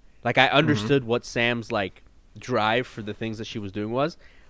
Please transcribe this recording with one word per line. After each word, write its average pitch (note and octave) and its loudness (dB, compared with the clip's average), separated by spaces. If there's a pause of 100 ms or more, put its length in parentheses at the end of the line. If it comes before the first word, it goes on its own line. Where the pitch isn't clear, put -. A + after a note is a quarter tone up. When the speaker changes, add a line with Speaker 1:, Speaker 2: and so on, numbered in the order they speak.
(220)
Speaker 1:
Like, - 2
I C3 8
Speaker 2:
Mm-hmm. G#2 2
Speaker 1:
understood C#3 4
what A#2 -2
Sam's, A#2 -2
like, G2+ -2 (360)
drive A2+ 0
for - -12
the G#2 -8
things A2+ -6
that A2 -8
she - -10
was G2+ -8
doing G#2 -4
was, C#3 -2 (340)